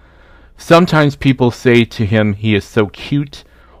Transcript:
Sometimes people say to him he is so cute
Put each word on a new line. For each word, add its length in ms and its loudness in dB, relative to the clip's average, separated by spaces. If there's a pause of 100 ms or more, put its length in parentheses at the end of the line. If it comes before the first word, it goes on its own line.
(580)
Sometimes 580 2
people 340 0
say 340 2
to 200 -6
him 300 0
he 200 -2
is 120 -4
so 220 -2
cute 540 -10 (380)